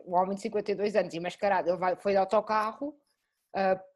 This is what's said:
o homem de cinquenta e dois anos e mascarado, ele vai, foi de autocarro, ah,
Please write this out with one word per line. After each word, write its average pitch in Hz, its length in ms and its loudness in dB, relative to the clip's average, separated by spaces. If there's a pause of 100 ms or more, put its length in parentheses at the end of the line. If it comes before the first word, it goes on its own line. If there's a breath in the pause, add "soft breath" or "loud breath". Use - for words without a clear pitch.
o 180 100 -6
homem 185 220 2
de 196 60 -10
cinquenta 208 280 -2
e 202 60 0
dois 202 180 -2
anos 180 180 2
e 165 80 -6
mascarado, 180 480 0
ele 180 80 2
vai, 180 200 0
foi 202 160 -2
de 196 60 4
autocarro, 214 800 0 (580)
ah, 190 220 2 (200)